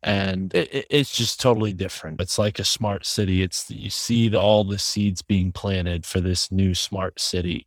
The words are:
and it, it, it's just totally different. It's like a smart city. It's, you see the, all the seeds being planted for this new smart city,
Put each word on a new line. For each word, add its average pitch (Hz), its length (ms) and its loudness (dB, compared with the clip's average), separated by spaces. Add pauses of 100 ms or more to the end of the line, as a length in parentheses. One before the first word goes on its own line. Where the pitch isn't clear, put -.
and 95 500 -2
it, - 180 2
it, 135 180 -4
it's 143 280 0
just 113 220 -2
totally 110 340 4
different. 87 480 -8
It's - 160 -4
like 104 220 0
a 98 60 -2
smart 101 400 -2
city. 95 360 2
It's, - 300 -4
you 101 180 -10
see 117 380 2
the, 104 120 2
all 104 260 6
the 101 120 -4
seeds 101 460 -2
being 92 280 2
planted 87 540 -2
for - 140 -2
this 90 320 0
new 95 240 2
smart 95 440 -4
city, 87 480 -2